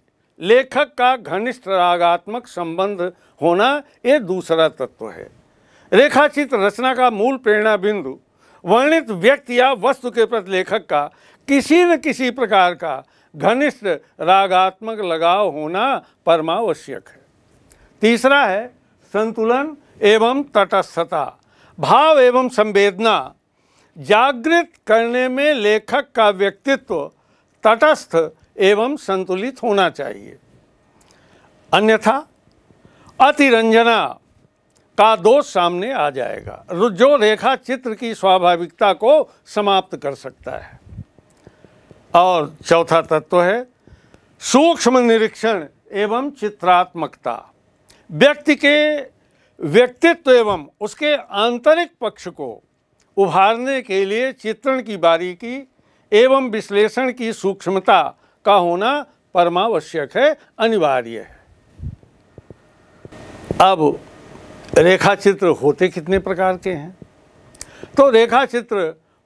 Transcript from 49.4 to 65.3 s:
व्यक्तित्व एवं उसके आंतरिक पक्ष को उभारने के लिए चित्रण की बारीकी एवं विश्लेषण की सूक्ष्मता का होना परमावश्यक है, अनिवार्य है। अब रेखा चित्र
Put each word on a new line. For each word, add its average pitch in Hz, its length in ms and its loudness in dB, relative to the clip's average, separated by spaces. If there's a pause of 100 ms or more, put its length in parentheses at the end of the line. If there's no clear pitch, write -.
व्यक्तित्व 247 720 2
एवं 208 340 2 (160)
उसके 294 340 -4
आंतरिक 240 760 -2 (100)
पक्ष - 260 -10
को 143 360 -14 (540)
उभारने 220 640 0
के 196 240 -4
लिए 233 260 -4
चित्रण 254 500 -6
की 208 160 -10
बारीकी 180 720 -2 (440)
एवं 262 360 4
विश्लेषण 214 640 -2
की 226 220 -8
सूक्ष्मता 190 800 -2 (300)
का 202 80 4
होना 202 520 0 (280)
परमावश्यक 175 840 -2
है, 285 200 2 (220)
अनिवार्य 135 600 -2
है। - 200 -20 (2250)
अब 175 380 2 (800)
रेखा 185 380 4
चित्र 196 320 0